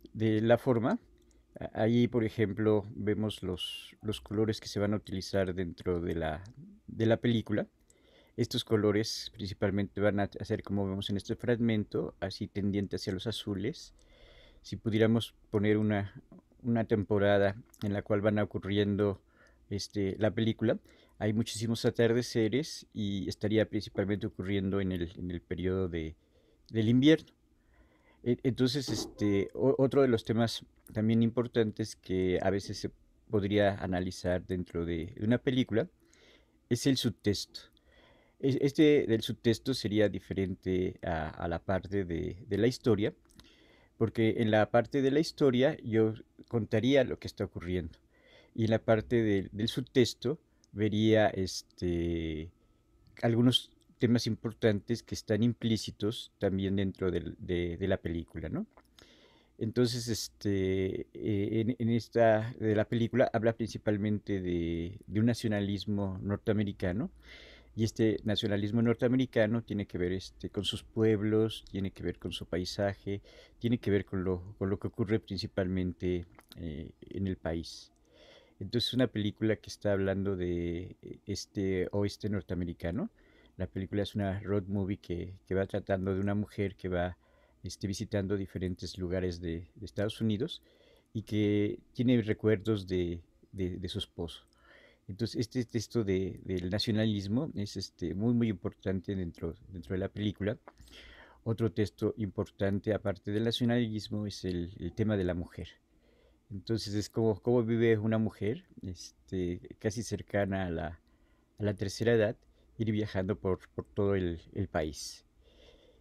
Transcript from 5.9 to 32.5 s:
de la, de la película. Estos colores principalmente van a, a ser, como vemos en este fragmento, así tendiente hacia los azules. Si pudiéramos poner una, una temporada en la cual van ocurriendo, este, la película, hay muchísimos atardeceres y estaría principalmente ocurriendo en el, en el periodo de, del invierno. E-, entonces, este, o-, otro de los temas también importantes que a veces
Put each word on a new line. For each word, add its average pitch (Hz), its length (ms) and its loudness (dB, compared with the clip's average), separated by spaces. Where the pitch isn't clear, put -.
de 87 120 -2
la, 80 300 -4
de - 180 -2
la 113 100 4
película. 117 520 0
Estos 120 300 -4
colores 107 680 0
principalmente 98 680 -2
van 101 180 2
a, 101 40 2
a - 200 -6
ser, 104 180 -2
como 101 240 -2
vemos 98 240 -4
en 104 60 0
este 104 220 -4
fragmento, 113 840 -2
así 98 300 -6
tendiente 98 480 -2
hacia 98 160 -4
los 92 140 -6
azules. 104 680 -6
Si - 140 -10
pudiéramos 110 580 2
poner 107 260 4
una, 107 440 0
una 117 200 0
temporada 101 720 4
en 104 120 0
la 101 80 -2
cual 104 180 0
van 104 200 2
ocurriendo, 101 840 2
este, 98 500 -4
la 107 120 2
película, 113 480 0
hay 107 140 0
muchísimos 113 540 -2
atardeceres 117 1080 2
y 101 360 -4
estaría 107 400 2
principalmente 101 580 -2
ocurriendo 98 540 -2
en 95 100 0
el, 87 260 -4
en 90 140 -8
el 87 80 -6
periodo 92 480 -2
de, 80 300 -6
del 110 180 2
invierno. 135 460 6
E-, 123 200 0
entonces, 127 440 0
este, 104 680 0
o-, 127 240 2
otro 135 260 4
de 135 40 6
los 117 160 2
temas 113 420 0
también 113 280 4
importantes 113 760 0
que 92 440 0
a 95 80 2
veces 101 280 -4